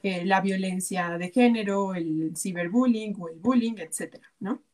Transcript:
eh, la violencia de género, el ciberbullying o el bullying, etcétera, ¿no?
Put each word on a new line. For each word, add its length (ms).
eh, 220
la 160
violencia 760
de 140
género, 600
el 420
ciberbullying 840
o 100
el 100
bullying, 380
etcétera, 640
¿no? 220